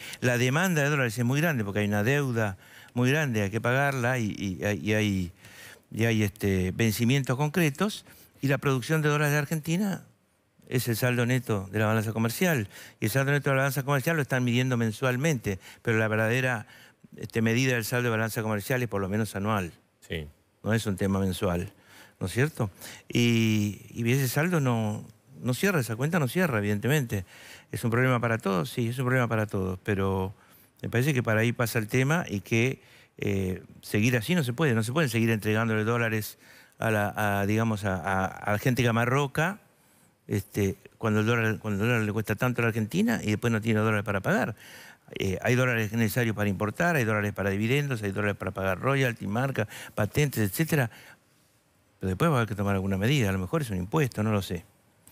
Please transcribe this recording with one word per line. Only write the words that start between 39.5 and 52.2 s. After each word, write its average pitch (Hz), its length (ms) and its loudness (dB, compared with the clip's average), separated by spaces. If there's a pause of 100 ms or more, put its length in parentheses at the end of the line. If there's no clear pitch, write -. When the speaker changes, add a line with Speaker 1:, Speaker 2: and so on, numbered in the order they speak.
Speaker 1:
este, 101 500 -2 (220)
cuando 107 220 2
el 107 40 2
dólar, 113 320 2
cuando 101 260 -2
el 117 60 2
dólar 113 160 2
le 104 80 -2
cuesta 107 220 -2
tanto 123 260 -2
a - 20 2
la 117 40 2
Argentina 160 560 0
y 104 80 0
después 117 200 0
no 110 100 0
tiene 113 180 2
dólares 107 260 0
para 101 160 -2
pagar. 135 340 -2 (600)
Eh, 92 260 -2
hay 120 140 2
dólares 117 360 2
necesarios 113 440 0
para 104 140 0
importar, 107 460 0
hay 131 80 2
dólares 104 300 0
para 98 160 0
dividendos, 113 540 0
hay 101 80 -2
dólares 104 260 -2
para 95 140 -4
pagar 95 280 -2
royalty, 127 460 0
marca, 123 420 -2 (280)
patentes, 110 560 0
etcétera. 151 400 0 (1080)
Pero 95 100 -2
después 92 200 2